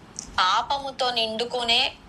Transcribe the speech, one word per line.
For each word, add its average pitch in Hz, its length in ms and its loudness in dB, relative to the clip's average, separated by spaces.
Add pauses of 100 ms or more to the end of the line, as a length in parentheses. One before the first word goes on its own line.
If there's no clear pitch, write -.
(400)
పాపముతో 247 720 0
నిండుకునే 240 800 0 (160)